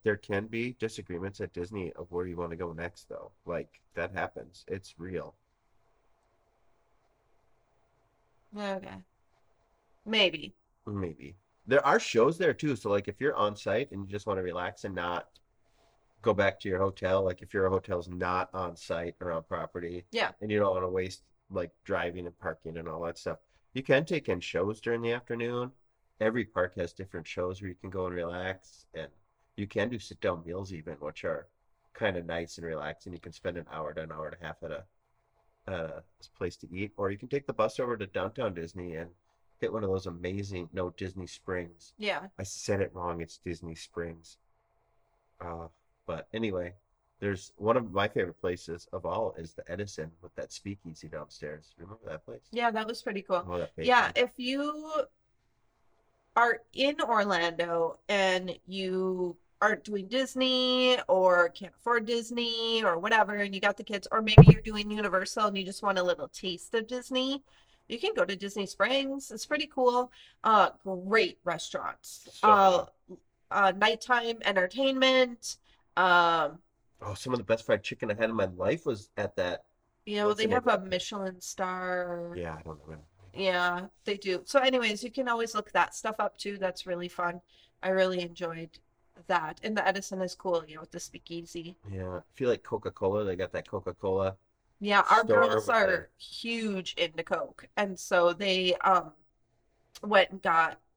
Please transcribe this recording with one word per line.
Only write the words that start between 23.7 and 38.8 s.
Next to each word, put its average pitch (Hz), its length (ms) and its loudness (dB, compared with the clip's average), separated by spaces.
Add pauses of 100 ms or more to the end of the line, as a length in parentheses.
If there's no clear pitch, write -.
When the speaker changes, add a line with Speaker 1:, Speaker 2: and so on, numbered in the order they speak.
Speaker 1:
you 131 120 -6
can 139 220 6
take 160 220 -4
in 90 140 0
shows 98 400 -2
during 117 200 -2
the 117 120 0
afternoon. 120 580 -4 (480)
Every 113 260 2
park 90 300 -2
has 87 180 -4
different 90 320 -12
shows 92 360 -4
where 98 80 -8
you 90 60 -10
can 98 140 -14
go 92 160 -4
and 90 80 -4
relax, 90 800 -6
and 78 180 -10 (440)
you 104 100 -6
can 104 240 -2
do 123 80 -6
sit-down 92 480 -4
meals 92 260 -8
even, 80 280 -12
which 73 240 -10
are 80 240 -4 (480)
kinda 95 260 -2
nice 85 380 -8
and 85 80 -10
relaxing. 76 440 -8
You 87 80 -12
can 85 120 -16
spend 85 260 -8
an 82 140 -10
hour 78 240 -8
to 82 80 -6
an 80 80 -12
hour 78 160 -10
and - 120 -10
a 85 60 -14
half 78 160 -10
at 80 100 -10
a, 73 140 -10 (800)
uh, 82 360 -8 (340)
place 87 220 -6
to 82 140 -20
eat, 98 240 -8
or 98 140 -2
you 101 80 -6
can 123 100 -14
take - 200 -4
the 123 60 -6
bus - 260 0
over 120 180 -2
to 104 80 -6
downtown 101 480 -4
Disney 87 440 -8